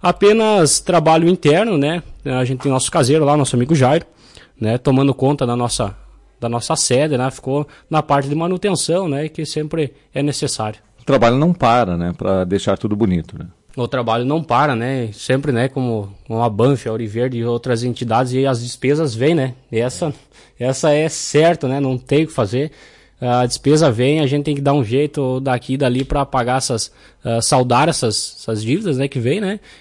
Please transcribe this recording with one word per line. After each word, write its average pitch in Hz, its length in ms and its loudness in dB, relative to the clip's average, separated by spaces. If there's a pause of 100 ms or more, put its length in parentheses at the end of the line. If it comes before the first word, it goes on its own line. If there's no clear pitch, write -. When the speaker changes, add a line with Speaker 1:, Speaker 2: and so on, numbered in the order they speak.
Speaker 1:
Apenas 202 760 4
trabalho 165 480 4
interno, 175 500 2
né? 156 240 0 (220)
A 127 220 0
gente 127 140 -4
tem 139 120 -2
nosso 131 180 0
caseiro 151 360 4
lá, 143 100 4
nosso 135 220 0
amigo 135 180 2
Jairo, 139 300 2 (520)
né? 110 200 -2
Tomando 135 360 2
conta 139 320 0
da 120 80 -2
nossa, 120 400 -4 (460)
da 117 80 -6
nossa 120 300 -4
sede, 139 400 0
né? 127 120 0
Ficou 143 380 -4 (220)
na 156 120 2
parte 139 280 0
de 147 60 -2
manutenção, 175 760 -2
né? 147 180 -4
Que 156 180 -8
sempre 156 460 -4 (220)
é 143 100 -2
necessário. 127 560 -4 (220)
Speaker 2:
O - 20 -20
trabalho 120 320 4
não 156 160 2
para, 117 460 2
né? 87 200 -2
Pra 95 280 0
deixar 98 320 0
tudo 107 180 -2
bonito, 92 420 0
né? 80 100 -14 (280)
Speaker 1:
O 120 120 -4
trabalho 117 360 -2
não 147 200 -2
para, 131 320 2
né? 120 380 -4
Sempre, 139 380 -2
né? 123 160 2
Como, 113 460 -4 (140)
como 113 140 -2
a 120 80 2
banf, 120 380 0
a 110 40 -4
Ouro 113 160 -4
Verde 120 300 -4
e 117 80 -4
outras 120 380 -2
entidades, 123 500 -2
e 131 120 0
as 123 160 0
despesas 127 540 -2
vêm, 139 180 2
né? 131 220 -2 (160)
E 113 80 -2
essa, 127 340 -4 (440)
essa 131 340 0
é 156 180 2
certo, 156 580 0
né? 135 120 -2
Não 131 180 -2
tem 143 260 0
o 156 40 -2
que 156 60 -14
fazer. 127 380 -2 (500)
A 123 240 0
despesa 147 460 2
vem, 127 280 0
a 151 60 0
gente 143 180 -2
tem 147 120 -4
que 139 60 -6
dar 139 120 0
um 143 100 2
jeito 131 560 -2
daqui 131 360 -4
e - 20 -6
dali 131 260 0
pra 139 220 -2
pagar 127 320 -2
essas, 120 340 -4 (320)
ah, 117 160 -2
saldar 127 480 2
essas, - 520 -4
essas 110 240 -6
dívidas, 151 340 -2
né, 135 100 -2
que 135 120 -6
vem, 131 200 0
né? 202 200 -4 (220)